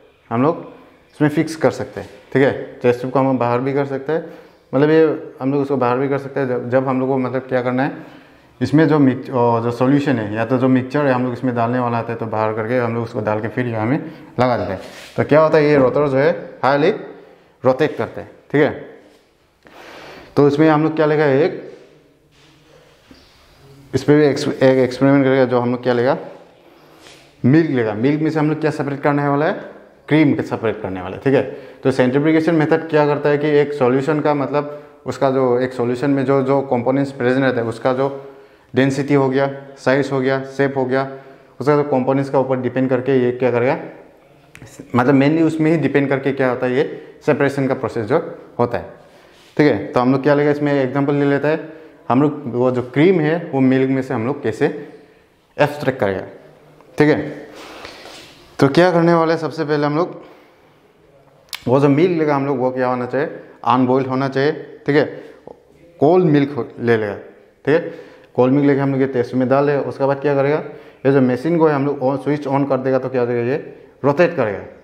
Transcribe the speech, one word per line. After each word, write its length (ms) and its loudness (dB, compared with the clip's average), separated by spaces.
हम 140 0
लोग 140 0
उसमें 160 0
fix 260 -2
कर 160 2
सकते 300 -10
हैं। 80 -14
ठीक 100 4
है, 380 -2
Test 180 2
tube 140 -8
को 60 0
हम 180 0
बाहर 220 0
भी 140 -4
कर 120 -2
सकते 280 -6
हैं, 200 -6
मतलब 140 2
ये 520 2
हम 100 -2
लोग 100 0
उसको 160 -2
बाहर 200 0
भी 120 -2
कर 80 -2
सकते 220 -8
हैं 80 -2
जब, 220 -4
जब 180 0
हम 120 0
लोग 100 -2
को 80 0
मतलब 240 -4
क्या 200 -4
करना 220 -2
है, 360 -10
इसमें 260 4
जो 120 4
मिक्स-, 300 2
अ, 40 -12
जो 380 2
solution 440 2
है 200 -4
या 100 -2
तो 120 0
जो 100 2
mixture 380 0
है 80 2
हम 100 -2
लोग 100 -4
इसमें 220 -4
डालने 240 -2
वाला 180 -2
है, 180 -6
तो 100 -8
बाहर 280 -2
करके 240 -2
हम 160 -2
लोग 100 -4
उसको 180 -8
डाल 200 -2
के 60 -4
फिर 200 -4
यहाँ 180 -4
में 260 -2
लगा 180 2
देते 140 -4
हैं। 100 -8
तो 60 0
क्या 180 4
होता 160 4
है, 80 4
ये 120 4
rotor 300 2
जो 100 0
है 460 -2
highly 260 2
rotate 320 0
करते 240 -8
हैं। 100 -18
ठीक 100 4
है, 100 2
तो 120 6
इसमें 220 4
हम 140 2
लोग 120 -2
क्या 100 2
लेगा, 200 2
एक 520 -2
इस 80 -4
पर 100 4
भी 120 6
एक्स-, 280 0
एक 240 4
experiment 480 2
करेगा, 200 4
जो 140 2
हम 120 0
लोग 120 -4
क्या 100 2
लेगा, 240 0
Milk 240 4
लेगा। 240 0
Milk 280 0
में 100 0
से 80 -2
हम 100 2
लोग 120 -4
क्या 100 0
separate 300 -6
करने 260 0
वाला 180 0
है, 340 -6
cream 260 4
के 80 -4
separate 400 -4
करने 200 -8
वाला 140 -10
है। 80 -14
ठीक 100 2
है, 100 4
तो 80 2
centrifugation 640 2
method 340 0
क्या 160 2
करता 240 0
है 80 2
कि 100 -2
एक 260 2
solution 460 0
का 140 0
मतलब 500 -4
उसका 260 -2
जो 280 2
एक 140 -2
solution 360 -2
में 160 0
जो, 180 2
जो 180 0
components 500 -2
present 320 0
रहते 180 0
हैं 60 -4
उसका 260 -2
जो 320 -4
density 380 0
हो 160 4
गया, 320 -2
size 340 0
हो 100 -2
गया, 220 0
shape 340 -2
हो 80 0
गया, 260 -2
उसका 160 2
जो 80 2
कंपोनेंट्स 460 0
का 100 0
ऊपर 200 0
depend 300 -2
करके 360 0
ये 60 0
क्या 200 -2
करेगा, 280 0
मतलब 200 4
mainly 280 4
उसमें 280 2
ही 60 2
depend 320 0
करके 220 -2
क्या 180 0
होता 160 -4
है, 100 0
ये 260 -2
separation 420 0
का 60 0
प्रोसेस 320 -6
जो 420 -4
होता 180 0
है। 160 -12
ठीक 140 6
है, 140 -2
तो 140 -2
हम 120 2
लोग 120 0
क्या 100 4
लेगा, 180 2
इसमें 220 0
example 400 0
ले 120 0
लेते 220 0
हैं, 260 -4
हम 120 2
लोग 240 -2
वो 260 0
जो 100 -2
cream 380 2
है 340 -2
वो 60 0
milk 300 2
में 120 -2
से 120 -6
हम 120 -4
लोग 180 -6
कैसे 220 -2
एक्सट्रैक्ट 400 -2
करेगा। 220 -2
ठीक 120 4
है, 400 -4
तो 80 4
क्या 240 4
करने 220 4
वाले 200 2
हैं, 60 -4
सबसे 260 -6
पहले 200 0
हम 100 -2
लोग 260 -4
वो 120 4
जो 100 4
milk 300 2
लेगा 160 0
हम 100 -2
लोग, 120 -2
वो 140 0
क्या 160 -2
होना 180 -2
चाहिए, 220 -2
unboiled 420 2
होना 200 -2
चाहिए, 240 0
ठीक 100 0
है, 100 4
cold 260 4
milk 260 2
हो, 160 -8
ले 180 2
लेगा, 160 -4
ठीक 100 2
है। 180 -2
cold 180 4
milk 140 4
लेके 120 4
हम 120 0
लोग 100 0
ये 60 2
test 260 -2
में 160 0
डाल 180 2
देगा। 140 0
उसके 240 -4
बाद 140 0
क्या 160 0
करेगा, 220 2
ये 60 4
जो 100 4
मशीन 360 0
को 100 6
है 80 2
हम 100 0
लोग 140 -4
on, 240 -2
switch 240 -2
on 220 0
कर 80 0
देगा 220 0
तो 100 -6
क्या 120 0
हो 60 0
जाएगा, 240 -2
ये 60 -2
rotate 320 4
करेगा 240 -2